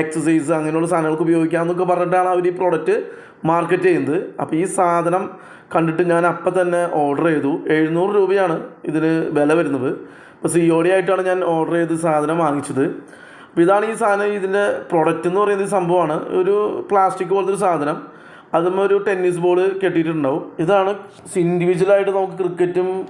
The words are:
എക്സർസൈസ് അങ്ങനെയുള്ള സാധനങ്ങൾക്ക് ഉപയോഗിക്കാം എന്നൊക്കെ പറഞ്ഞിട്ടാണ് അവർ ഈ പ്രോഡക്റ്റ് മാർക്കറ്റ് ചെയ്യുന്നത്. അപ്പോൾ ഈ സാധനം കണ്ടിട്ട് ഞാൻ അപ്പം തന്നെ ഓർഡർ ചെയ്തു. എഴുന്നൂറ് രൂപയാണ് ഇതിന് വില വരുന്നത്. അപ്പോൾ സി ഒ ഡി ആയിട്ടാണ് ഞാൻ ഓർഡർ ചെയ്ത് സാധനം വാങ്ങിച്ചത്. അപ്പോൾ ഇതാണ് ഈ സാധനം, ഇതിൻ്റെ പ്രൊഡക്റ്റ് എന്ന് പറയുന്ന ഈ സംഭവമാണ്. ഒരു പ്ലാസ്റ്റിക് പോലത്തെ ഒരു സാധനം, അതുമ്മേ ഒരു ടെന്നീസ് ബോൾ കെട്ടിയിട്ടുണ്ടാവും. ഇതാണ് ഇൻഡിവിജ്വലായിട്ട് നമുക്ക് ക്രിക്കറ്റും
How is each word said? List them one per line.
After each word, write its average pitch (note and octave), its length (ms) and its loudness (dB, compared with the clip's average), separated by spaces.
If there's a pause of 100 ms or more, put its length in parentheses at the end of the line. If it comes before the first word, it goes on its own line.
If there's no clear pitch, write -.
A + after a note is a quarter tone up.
എക്സർസൈസ് D#3 580 0
അങ്ങനെയുള്ള D#3 340 -2
സാധനങ്ങൾക്ക് D#3+ 360 0
ഉപയോഗിക്കാം E3 360 0
എന്നൊക്കെ F3 280 -2
പറഞ്ഞിട്ടാണ് F3+ 420 2
അവർ F3+ 160 0
ഈ F3 100 -4
പ്രോഡക്റ്റ് F3 340 0 (560)
മാർക്കറ്റ് E3+ 380 0
ചെയ്യുന്നത്. D3 280 0 (240)
അപ്പോൾ C3+ 200 -4
ഈ - 20 0 (140)
സാധനം F3 480 0 (480)
കണ്ടിട്ട് E3 360 2
ഞാൻ E3+ 220 4
അപ്പം E3+ 260 -2
തന്നെ F3 220 2 (240)
ഓർഡർ C#3+ 280 0
ചെയ്തു. C#3+ 200 0 (240)
എഴുന്നൂറ് D#3+ 420 2
രൂപയാണ് F#3+ 380 2 (340)
ഇതിന് D#3+ 220 0 (260)
വില D3 220 2
വരുന്നത്. C3+ 280 -2 (480)
അപ്പോൾ - 180 -4
സി E3+ 80 2 (140)
ഒ - 100 2
ഡി F3+ 100 2
ആയിട്ടാണ് F#3 340 0
ഞാൻ F#3 100 0 (140)
ഓർഡർ D#3+ 260 0
ചെയ്ത് E3 240 0
സാധനം D#3 400 0
വാങ്ങിച്ചത്. C#3+ 400 -2 (640)
അപ്പോൾ E3 160 2
ഇതാണ് G3+ 260 4
ഈ - 100 -4
സാധനം, G#3 380 0
ഇതിൻ്റെ F#3+ 240 0 (280)
പ്രൊഡക്റ്റ് D#3+ 380 2
എന്ന് F#3 120 0
പറയുന്ന G3+ 260 0
ഈ E3 100 -8
സംഭവമാണ്. F3 380 0 (240)
ഒരു F#3+ 160 2 (340)
പ്ലാസ്റ്റിക് F#3+ 440 0
പോലത്തെ G3 200 0
ഒരു F#3 120 -4
സാധനം, D#3 320 0 (600)
അതുമ്മേ F3+ 300 0
ഒരു G3 80 2 (120)
ടെന്നീസ് F3+ 380 0
ബോൾ F3+ 140 2 (220)
കെട്ടിയിട്ടുണ്ടാവും. D#3+ 640 0 (200)
ഇതാണ് F#3+ 280 2 (540)
ഇൻഡിവിജ്വലായിട്ട് F#3 720 2
നമുക്ക് F3+ 240 -4
ക്രിക്കറ്റും F3 460 0 (220)